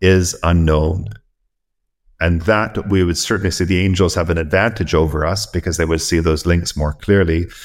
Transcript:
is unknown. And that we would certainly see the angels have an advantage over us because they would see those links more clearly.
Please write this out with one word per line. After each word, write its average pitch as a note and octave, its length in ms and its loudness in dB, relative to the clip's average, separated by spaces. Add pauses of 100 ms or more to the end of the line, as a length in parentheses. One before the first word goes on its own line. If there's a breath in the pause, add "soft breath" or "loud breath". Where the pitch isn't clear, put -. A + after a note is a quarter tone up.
is F#2 420 2
unknown. E2 600 2 (1120)
And E2+ 240 0
that G#2+ 460 0
we F#2+ 140 2
would F2 140 0
certainly G2+ 340 -2
see - 120 -2
the F2+ 160 0
angels F#2 360 2
have E2+ 140 -2
an E2 100 0
advantage F#2 560 -2
over D#2 300 0
us F#2+ 200 -2
because E2+ 320 -6
they E2+ 80 0
would D#2+ 160 0
see - 180 -2
those D#2+ 260 0
links E2+ 300 0
more D2 180 -4
clearly. E2+ 520 0 (200 loud breath)